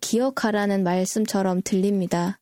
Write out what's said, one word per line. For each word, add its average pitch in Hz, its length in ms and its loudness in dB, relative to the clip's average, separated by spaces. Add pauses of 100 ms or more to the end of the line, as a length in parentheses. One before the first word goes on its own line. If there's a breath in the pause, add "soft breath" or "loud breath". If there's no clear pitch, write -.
기억하라는 214 840 0
말씀처럼 185 800 0
들립니다. 185 800 0